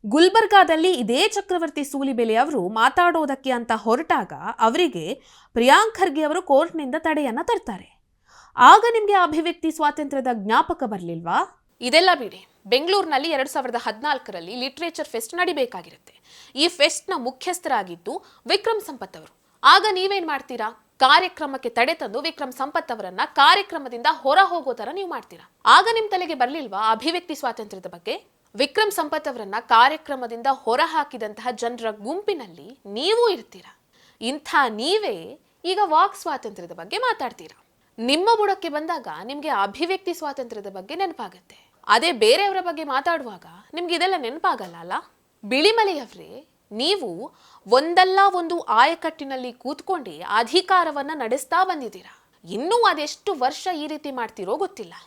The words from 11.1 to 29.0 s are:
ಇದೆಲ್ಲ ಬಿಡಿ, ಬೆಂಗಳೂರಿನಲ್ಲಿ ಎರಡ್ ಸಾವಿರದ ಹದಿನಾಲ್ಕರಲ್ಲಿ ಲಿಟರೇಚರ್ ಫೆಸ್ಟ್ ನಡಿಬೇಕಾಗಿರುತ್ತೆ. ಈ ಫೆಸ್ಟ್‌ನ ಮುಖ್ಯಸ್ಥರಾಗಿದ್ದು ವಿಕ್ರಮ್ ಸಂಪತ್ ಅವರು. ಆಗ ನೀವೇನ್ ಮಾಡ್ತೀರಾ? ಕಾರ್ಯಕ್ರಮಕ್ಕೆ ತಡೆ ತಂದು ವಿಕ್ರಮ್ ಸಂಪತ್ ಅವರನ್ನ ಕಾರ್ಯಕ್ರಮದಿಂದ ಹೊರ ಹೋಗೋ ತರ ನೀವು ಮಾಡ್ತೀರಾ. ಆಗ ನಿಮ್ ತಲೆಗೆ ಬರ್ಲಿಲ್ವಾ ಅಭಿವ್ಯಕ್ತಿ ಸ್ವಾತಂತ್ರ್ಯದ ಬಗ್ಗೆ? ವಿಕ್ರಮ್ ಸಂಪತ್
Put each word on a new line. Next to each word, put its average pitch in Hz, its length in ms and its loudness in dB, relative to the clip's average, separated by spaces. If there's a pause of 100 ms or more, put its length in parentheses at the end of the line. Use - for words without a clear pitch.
ಇದೆಲ್ಲ 311 340 4
ಬಿಡಿ, 233 320 -8 (200)
ಬೆಂಗಳೂರಿನಲ್ಲಿ 311 640 0
ಎರಡ್ 269 180 -2
ಸಾವಿರದ 254 300 -6
ಹದಿನಾಲ್ಕರಲ್ಲಿ 220 760 -6
ಲಿಟರೇಚರ್ 302 520 -8
ಫೆಸ್ಟ್ 226 260 -10
ನಡಿಬೇಕಾಗಿರುತ್ತೆ. 262 880 -6 (360)
ಈ 302 120 2
ಫೆಸ್ಟ್‌ನ 330 480 -2
ಮುಖ್ಯಸ್ಥರಾಗಿದ್ದು 247 1080 -6 (220)
ವಿಕ್ರಮ್ 403 340 -2
ಸಂಪತ್ 247 360 -14
ಅವರು. 156 180 -20 (300)
ಆಗ 359 260 8
ನೀವೇನ್ 370 360 -2
ಮಾಡ್ತೀರಾ? 247 600 -8 (120)
ಕಾರ್ಯಕ್ರಮಕ್ಕೆ 277 680 2
ತಡೆ 247 260 0
ತಂದು 240 260 -6
ವಿಕ್ರಮ್ 285 320 -8
ಸಂಪತ್ 277 400 -6
ಅವರನ್ನ 196 320 -8
ಕಾರ್ಯಕ್ರಮದಿಂದ 294 840 2
ಹೊರ 269 320 2
ಹೋಗೋ 330 300 0
ತರ 220 200 -8
ನೀವು 370 180 -8
ಮಾಡ್ತೀರಾ. - 400 -14 (160)
ಆಗ 320 280 8
ನಿಮ್ 440 160 -2
ತಲೆಗೆ 359 240 -4
ಬರ್ಲಿಲ್ವಾ 247 560 -2
ಅಭಿವ್ಯಕ್ತಿ 311 440 -4
ಸ್ವಾತಂತ್ರ್ಯದ 208 520 -10
ಬಗ್ಗೆ? 180 540 -12 (140)
ವಿಕ್ರಮ್ 294 380 0
ಸಂಪತ್ 302 360 -4